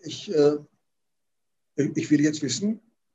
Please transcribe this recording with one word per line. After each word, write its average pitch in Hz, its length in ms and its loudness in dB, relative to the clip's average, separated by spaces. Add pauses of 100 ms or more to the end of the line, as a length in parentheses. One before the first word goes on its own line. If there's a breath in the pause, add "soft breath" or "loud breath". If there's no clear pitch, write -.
ich, - 340 -10
äh, 147 220 4 (1200)
ich - 340 -2
will 147 120 4
jetzt 151 200 0
wissen, 196 380 -4 (340)